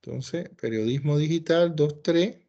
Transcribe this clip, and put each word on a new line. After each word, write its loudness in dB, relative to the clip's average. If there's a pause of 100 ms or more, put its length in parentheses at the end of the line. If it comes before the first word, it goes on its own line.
Entonces, -8 (100)
periodismo -2
digital, 2
dos 0
tres. 0